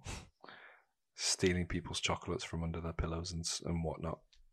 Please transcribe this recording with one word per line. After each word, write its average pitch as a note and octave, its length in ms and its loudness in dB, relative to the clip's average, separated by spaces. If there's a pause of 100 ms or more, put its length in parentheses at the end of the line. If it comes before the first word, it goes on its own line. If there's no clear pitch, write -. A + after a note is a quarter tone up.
<laughs> - 100 -6 (1000)
Stealing F2+ 520 4
people's E2+ 320 -2
chocolates F2 440 0
from E2 200 -2
under E2 180 0
their E2 120 -2
pillows E2 380 0
and E2 140 -4
s-, - 200 -2
and E2+ 180 2
whatnot. D#2+ 360 -2 (340)